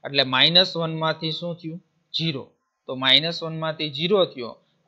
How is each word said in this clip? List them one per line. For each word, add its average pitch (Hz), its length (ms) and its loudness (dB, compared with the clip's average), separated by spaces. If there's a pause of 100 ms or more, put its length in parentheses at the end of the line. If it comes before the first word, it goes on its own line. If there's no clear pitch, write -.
એટલે 139 180 0
માઇનસ 156 540 4
વન 160 180 -2
માંથી 160 380 -2
શું 170 240 -6
થયું? 165 260 -12 (320)
ઝીરો. 156 300 -2 (420)
તો 139 80 -6
માઇનસ 139 480 2
વન 160 160 -6
માંથી 156 320 -4
ઝીરો 175 340 2
થયો 120 320 -8 (320)